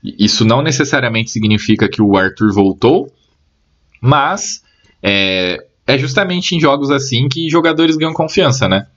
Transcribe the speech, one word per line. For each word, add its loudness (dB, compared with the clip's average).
isso 0
não 2
necessariamente -2
significa 0
que -4
o 4
Arthur 0
voltou, 2
mas -2
é, -2
é 0
justamente -2
em 0
jogos 0
assim 0
que -4
jogadores 2
ganham -2
confiança, 0
né? 0